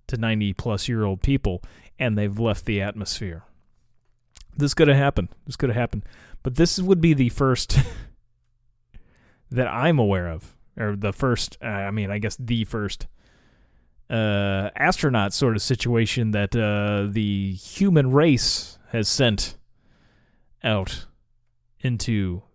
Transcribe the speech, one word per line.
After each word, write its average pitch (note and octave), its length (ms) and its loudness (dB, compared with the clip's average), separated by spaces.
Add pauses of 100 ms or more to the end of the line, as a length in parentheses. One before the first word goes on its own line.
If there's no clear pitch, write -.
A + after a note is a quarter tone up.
to B2 100 -4
ninety-plus-year-old G#2+ 1040 -2
people B2 420 0 (360)
and A2+ 180 0
they've G#2 220 -2
left A2+ 260 0
the G#2 160 -2
atmosphere. G2 640 -8 (1120)
This C#3 160 0
could D#3 160 6
have C#3 80 8
happened. C#3 320 2 (160)
This - 120 -12
could C3+ 120 0
have A2 80 -2
happened. A#2 280 -4 (380)
But B2+ 120 -4
this E3+ 260 2
would F3+ 220 4
be E3 100 6
the C3+ 160 4
first C3 500 2 (800)
<laughs> - 920 -20
that B2 180 0
I'm D3 300 2
aware F#2+ 300 2
of, - 280 -12 (180)
or G#2+ 220 -4
the G2+ 160 -2
first, - 500 -2
uh, A#2+ 40 -12
I G2 240 -6
mean, G2+ 200 -4
I G#2 60 -4
guess G#2 200 -4
the A#2 280 -4
first, G#2 420 -6 (1040)
uh, G2+ 640 0
astronaut C3 600 0
sort A#2 200 2
of G2+ 60 -2
situation A#2 720 0
that, G#2 260 0
uh, G#2 560 0
the G2+ 400 -2
human D3+ 580 2
race - 680 2 (100)
has A2 180 -2
sent - 480 0 (1120)
out G#2 420 -2 (720)
into G#2 640 -2 (120)